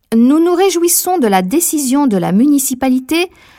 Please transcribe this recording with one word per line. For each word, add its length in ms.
Nous 260
nous 120
réjouissons 640
de 80
la 160
décision 640
de 100
la 160
municipalité 1000